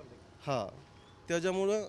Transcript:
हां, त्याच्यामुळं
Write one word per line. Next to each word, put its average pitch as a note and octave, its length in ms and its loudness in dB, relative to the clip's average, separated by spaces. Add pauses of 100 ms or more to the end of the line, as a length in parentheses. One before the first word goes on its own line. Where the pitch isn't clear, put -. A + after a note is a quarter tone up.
(480)
हां, A#2+ 200 0 (600)
त्याच्यामुळं F#3+ 600 2